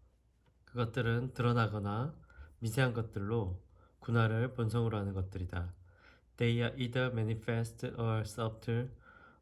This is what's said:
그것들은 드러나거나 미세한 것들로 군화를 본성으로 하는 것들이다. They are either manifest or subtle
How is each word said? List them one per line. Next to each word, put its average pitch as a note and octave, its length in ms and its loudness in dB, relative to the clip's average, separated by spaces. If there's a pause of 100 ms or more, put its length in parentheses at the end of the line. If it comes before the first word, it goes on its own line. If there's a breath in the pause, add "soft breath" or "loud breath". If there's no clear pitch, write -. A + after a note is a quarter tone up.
(640)
그것들은 A#2+ 680 -2
드러나거나 A2+ 800 0 (460 loud breath)
미세한 A#2+ 340 2
것들로 G#2+ 640 -2 (380 soft breath)
군화를 A2+ 560 2
본성으로 A2+ 460 0
하는 G2 160 -2
것들이다. F2+ 580 -4 (640 loud breath)
They A#2 240 2
are A#2 180 -2
either B2+ 320 0
manifest A2+ 760 0
or A2+ 340 0
subtle A2+ 680 -2 (520 loud breath)